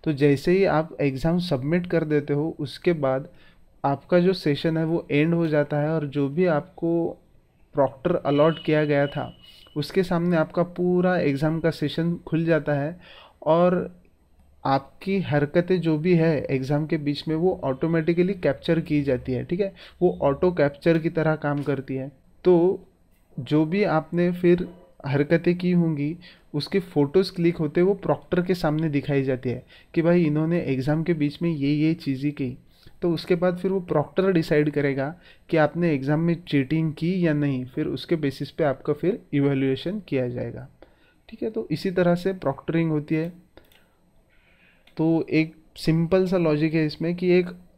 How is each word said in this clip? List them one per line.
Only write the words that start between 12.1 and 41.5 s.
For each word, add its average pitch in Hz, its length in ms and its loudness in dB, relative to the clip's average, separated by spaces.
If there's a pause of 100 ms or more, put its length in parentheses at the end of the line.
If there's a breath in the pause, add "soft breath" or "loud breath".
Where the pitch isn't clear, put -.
खुल 165 300 -2
जाता 151 280 0
है, 147 260 -4 (440 loud breath)
और 175 520 2 (680)
आपकी 160 540 -2
हरकतें 160 600 0
जो 160 160 0
भी 175 180 2
है 160 280 2
एग्जाम 139 420 -2
के 160 120 -2
बीच 143 300 -4
में, 156 80 -2
वो 180 280 0
ऑटोमेटिकली 165 680 0
कैप्चर 165 460 0
की 147 240 0
जाती 131 280 -2
है, 123 140 -4
ठीक 175 140 -4
है। 196 140 -2 (280 loud breath)
वो 180 200 2
ऑटो 139 300 2
कैप्चर 160 480 2
की 160 100 -2
तरह 156 260 0
काम 143 280 -4
करती 135 320 -4
है। 135 160 -8 (320)
तो 180 400 4 (560)
जो 151 260 2
भी 196 180 0
आपने 170 480 0
फिर 175 380 2 (360)
हरकतें 165 520 2
की 180 140 0
होंगी, 165 460 0 (360 loud breath)
उसकी 151 260 -2
फ़ोटोज़ 180 560 0
क्लिक 170 220 0
होते 165 240 0
वो 190 120 4
प्रॉक्टर 175 480 -2
के 180 140 0
सामने 160 340 0
दिखाई 139 340 0
जाती 127 260 -2
है 120 160 -6 (280 soft breath)
कि 170 80 0
भाई 175 220 4
इन्होंने 160 380 0
एग्जाम 135 420 -2
के 170 100 0
बीच 147 280 -2
में 170 80 0
ये, 143 240 0
ये 156 200 2
चीज़ें 139 380 -4
की। 131 260 -6 (440 soft breath)
तो 175 100 0
उसके 165 240 0
बाद 180 220 0
फिर 185 140 -2
वो 190 80 0
प्रॉक्टर 180 520 0
डिसाइड 156 380 2
करेगा 143 460 -2 (340 soft breath)
कि 170 80 2
आपने 160 360 2
एग्जाम 143 260 0
में 170 280 0
चीटिंग 151 460 0
की 175 340 0
या 151 60 2
नहीं, 139 320 -2
फिर 151 200 -6
उसके 147 300 -4
बेसिस 143 360 -4
पे 160 120 -4
आपका 143 300 -2
फिर 175 260 -2 (140)
इवैल्यूएशन 139 640 0
किया 127 300 -4
जाएगा, 120 380 -8 (600 soft breath)
ठीक - 140 -10
है। 226 60 -2
तो 220 220 -6